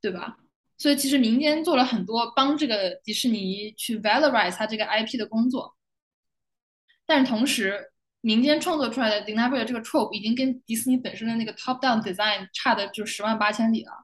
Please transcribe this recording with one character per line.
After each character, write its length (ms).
对 100
吧？ 240
所 140
以 60
其 100
实 100
民 220
间 240
做 140
了 80
很 200
多 300
帮 220
这 100
个 220
迪 80
士 160
尼 480
去 200
valorize 600
他 100
这 80
个 80
I 200
P 120
的 100
工 240
作， 280
但 160
是 100
同 160
时 460
民 240
间 160
创 180
作 120
出 100
来 100
的 120
琳 160
娜 100
贝 100
儿 60
这 100
个 80
trope 300
已 80
经 160
跟 280
迪 120
士 140
尼 80
本 180
身 100
的 100
那 100
个 80
top 280
down 200
design 520
差 220
的 140
就 160
十 180
万 160
八 140
千 180
里 140
了 60